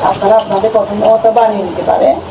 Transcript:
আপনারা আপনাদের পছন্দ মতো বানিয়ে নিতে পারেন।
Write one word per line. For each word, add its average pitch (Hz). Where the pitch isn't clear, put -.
আপনারা 202
আপনাদের 208
পছন্দ 208
মতো 220
বানিয়ে 214
নিতে -
পারেন। -